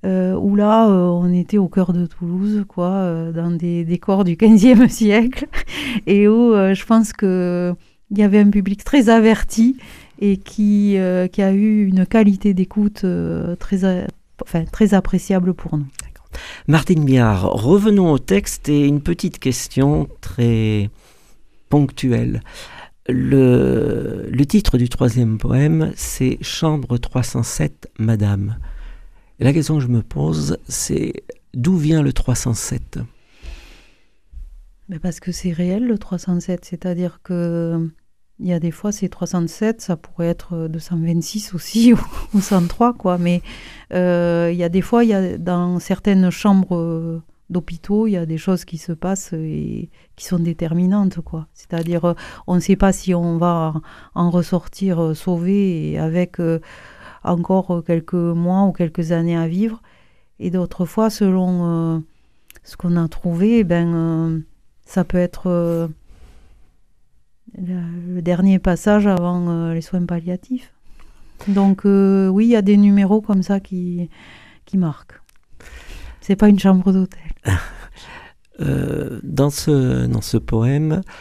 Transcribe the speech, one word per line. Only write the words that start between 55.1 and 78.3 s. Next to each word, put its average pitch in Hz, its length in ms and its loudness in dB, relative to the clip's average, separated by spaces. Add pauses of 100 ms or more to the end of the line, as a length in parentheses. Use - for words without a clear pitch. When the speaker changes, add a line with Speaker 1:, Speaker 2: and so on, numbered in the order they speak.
Speaker 1:
sauvé 175 800 -2
et 160 60 -4
avec, 175 420 -2
euh, 165 200 -2 (600)
encore, 180 540 -2
euh, 170 60 -4
quelques 165 320 -4
mois 175 500 0
ou 190 80 0
quelques 165 400 -4
années 170 240 0
à 165 100 -2
vivre. 214 360 -4 (560)
Et 175 120 -6
d'autres 175 360 -4
fois, 220 240 0
selon, 185 540 0 (320)
euh, - 20 -4 (640)
ce - 120 -20
qu'on 175 200 -2
a 165 120 0
trouvé, 180 500 0
eh 220 60 4
ben, 170 300 0
euh, 165 440 -2 (480)
ça 180 180 -2
peut - 140 -2
être, 180 320 -4
euh, 170 380 -2 (1700)
le, 175 560 -8
le 180 80 -6
dernier 180 360 4
passage 202 500 2
avant, 175 400 0
euh, 165 260 -2
les 165 60 -4
soins 175 260 -4
palliatifs. 180 680 -8 (760)
Donc, 196 360 2
euh, 196 440 4
oui, 196 180 2
il 233 40 4
y 240 60 6
a 214 60 2
des 202 140 4
numéros 202 440 4
comme 208 220 -2
ça 196 160 -2
qui, 180 500 -8 (560)
qui - 140 -4
marquent. - 420 -6 (1040)
C'est 196 140 -2
pas 208 120 6
une 202 120 6
chambre 190 320 4
d'hôtel. 185 260 -2 (260)
Speaker 2:
<laughs> - 60 0 (1080)